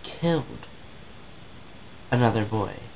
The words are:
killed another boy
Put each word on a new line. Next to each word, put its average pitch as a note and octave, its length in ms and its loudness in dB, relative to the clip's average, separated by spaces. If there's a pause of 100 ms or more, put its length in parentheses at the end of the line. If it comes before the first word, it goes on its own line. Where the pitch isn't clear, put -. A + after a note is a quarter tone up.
(180)
killed D#3+ 480 2 (1400)
another A2+ 360 8
boy G#2 340 0 (160)